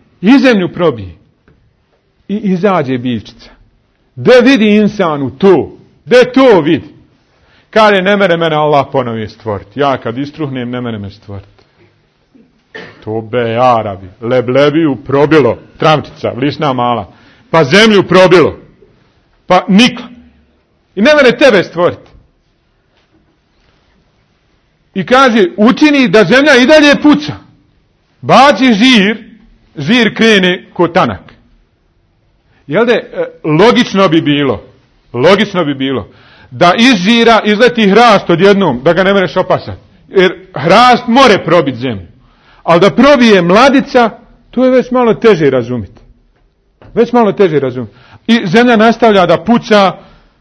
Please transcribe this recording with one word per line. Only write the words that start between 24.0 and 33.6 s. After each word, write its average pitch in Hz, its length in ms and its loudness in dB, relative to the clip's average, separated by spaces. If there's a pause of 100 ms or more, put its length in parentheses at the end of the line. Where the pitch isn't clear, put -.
I 185 120 -6
kaže, 240 420 2 (100)
učini 262 500 2
da 208 160 2
zemlja 269 320 2
i 247 100 2
dalje 294 360 4
puca. - 320 0 (880)
Baci 233 520 2
žir, 220 440 0 (600)
žir 214 380 -2
krene 190 580 0
ko 175 140 -2
tanak. 139 460 -4 (1300)
Jel 180 180 -2
de, 233 80 0
e, 180 320 -6 (180)
logično 190 680 0